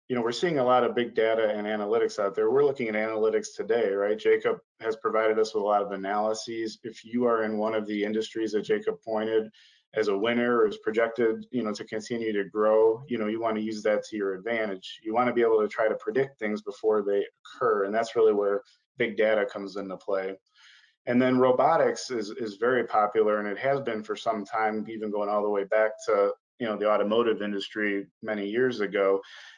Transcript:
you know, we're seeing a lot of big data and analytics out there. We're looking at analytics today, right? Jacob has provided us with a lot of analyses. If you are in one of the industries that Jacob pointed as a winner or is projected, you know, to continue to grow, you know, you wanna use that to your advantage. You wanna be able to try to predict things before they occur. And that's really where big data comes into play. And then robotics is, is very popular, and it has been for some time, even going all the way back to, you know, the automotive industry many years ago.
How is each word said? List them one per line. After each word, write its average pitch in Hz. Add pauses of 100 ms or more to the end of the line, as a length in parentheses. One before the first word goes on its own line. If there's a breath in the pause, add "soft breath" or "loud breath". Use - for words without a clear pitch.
you 123
know, 120
we're 117
seeing 165
a 123
lot 123
of 113
big 120
data 110
and 104
analytics 107
out 101
there. 110
We're 143
looking 135
at 107
analytics 110
today, 107
right? 101
Jacob 110 (220)
has 110
provided 110
us 107
with 104
a 98
lot 104
of 98
analyses. 107
If -
you 117
are 113
in 107
one 107
of 107
the 104
industries 110
that 104
Jacob 104
pointed 110 (460 soft breath)
as 107
a 98
winner 120
or 110
is 101
projected, 113
you 123
know, 107
to 104
continue 110
to 101
grow, 110
you 120
know, 107
you 113
wanna 113
use 110
that 104
to 110
your 98
advantage. 104
You 110
wanna 123
be 117
able 113
to 104
try 110
to 107
predict 123
things 107
before 107
they 101 (140)
occur. 107
And 101
that's 113
really 110
where 101 (360 soft breath)
big 113
data 107
comes 98
into 95
play. 95 (680 soft breath)
And 123
then 127
robotics 131
is, 110
is 107
very 120
popular, 107
and 104
it 98
has 135
been 113
for 107
some 104
time, 107
even 110
going 104
all 104
the 104
way 101
back 107 (120)
to, 101 (240)
you 123
know, 107
the 104
automotive 107
industry 101 (140)
many 107
years 117
ago. 98 (360 loud breath)